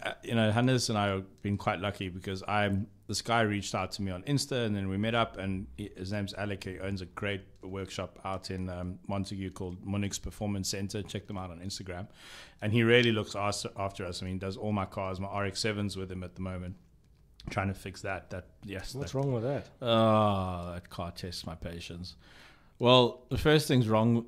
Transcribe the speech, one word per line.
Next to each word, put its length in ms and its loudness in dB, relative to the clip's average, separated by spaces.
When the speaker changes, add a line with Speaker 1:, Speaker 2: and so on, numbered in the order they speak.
Speaker 1:
uh, 120 -6
you 100 -4
know, 180 6
Hannes 380 4
and 80 0
I 120 2
have 160 -2
been 120 0
quite 260 0
lucky 280 -4
because 380 -8
I'm, 400 2
this 140 -4
guy 200 2
reached 340 0
out 160 -2
to 100 -8
me 100 -2
on 120 -6
Insta 420 0
and 100 0
then 140 -2
we 80 -2
met 160 0
up 240 0
and 300 -4
he, 180 -8
his 160 -8
name's 220 -4
Alec. 300 -6
He 160 -8
owns 220 -4
a 40 -10
great 360 -4
workshop 640 -8
out 240 -6
in, 200 -4
um, 280 -6
Montague 440 -4
called 340 -8
Munich 340 -2
Performance 500 -4
Center. 340 -4
Check 240 -8
them 100 -8
out 140 -8
on 80 -14
Instagram. 480 -8
And 100 0
he 80 6
really 300 8
looks 240 0
as-, 320 -2
after 260 -4
us. 200 -6
I 20 -6
mean, 100 -4
he 40 -4
does 180 -6
all 140 -4
my 140 0
cars, 340 -6
my 80 -4
R 180 -2
X 140 -4
sevens 360 0
with 160 -6
him 120 -8
at 100 -10
the 80 -10
moment. 340 -6
Trying 160 0
to 80 -2
fix 260 -12
that. 300 -6
That, 160 -8
yes, 300 -10
Speaker 2:
What's 160 -6
Speaker 1:
that 80 -2
Speaker 2:
wrong 120 0
with 120 0
that? 240 -2
Speaker 1:
Oh, 920 4
that 160 -10
car 220 -6
tests 340 -10
my 100 -8
patience. 600 -10
Well, 500 8
the 100 0
first 280 6
thing's 220 6
wrong, 380 6